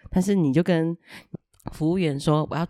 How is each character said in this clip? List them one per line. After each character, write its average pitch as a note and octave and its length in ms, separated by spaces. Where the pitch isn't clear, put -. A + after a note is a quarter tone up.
但 F#3 120
是 G3 140
你 D#3 160
就 D3 100
跟 E3+ 360
服 D#3 180
务 F3+ 80
员 D3+ 220
说 D3+ 320
：“我 C#3 60
要 E3+ 120